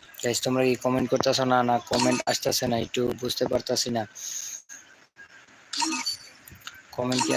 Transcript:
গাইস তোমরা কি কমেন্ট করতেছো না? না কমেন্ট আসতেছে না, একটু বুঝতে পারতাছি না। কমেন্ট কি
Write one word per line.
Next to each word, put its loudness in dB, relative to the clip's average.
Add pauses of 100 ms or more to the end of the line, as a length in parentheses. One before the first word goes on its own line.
(240)
গাইস 0
তোমরা 2
কি 4
কমেন্ট 2
করতেছো 2
না? 6 (120)
না 4 (160)
কমেন্ট 2 (120)
আসতেছে 0
না, 2 (100)
একটু -2 (200)
বুঝতে -2
পারতাছি 0
না। 0 (3000)
কমেন্ট 0
কি 0